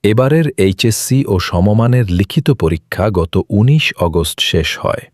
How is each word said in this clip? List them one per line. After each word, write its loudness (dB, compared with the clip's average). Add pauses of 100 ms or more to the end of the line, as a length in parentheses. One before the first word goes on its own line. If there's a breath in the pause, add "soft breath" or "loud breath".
এবারের 2 (100)
এইচএসসি 0 (100)
ও 0
সমমানের 2
লিখিত 0
পরীক্ষা -2
গত -2 (140)
উনিশ 2 (120)
অগস্ট -2
শেষ -2 (100)
হয়। -6